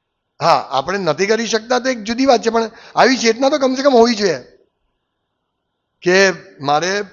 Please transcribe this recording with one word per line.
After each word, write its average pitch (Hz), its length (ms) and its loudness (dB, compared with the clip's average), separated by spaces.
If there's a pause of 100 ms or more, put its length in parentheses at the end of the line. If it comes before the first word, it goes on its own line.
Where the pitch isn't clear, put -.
(400)
હા, 139 300 2
આપણે 139 280 -2
નથી 170 280 -2
કરી 220 200 -2
શકતા 226 320 -2
તો 247 100 -4
એક 240 140 -6
જુદી 233 240 -4
વાત 233 160 2
છે, 226 80 -2
પણ 226 200 -2 (260)
આવી 226 200 4
ચેતના 233 320 0
તો 302 100 0
કમસે 262 240 -2
કમ 277 120 2
હોવી 233 200 4
જોઈએ 190 240 -2 (1600)
કે 185 300 2 (280)
મારે 165 520 -2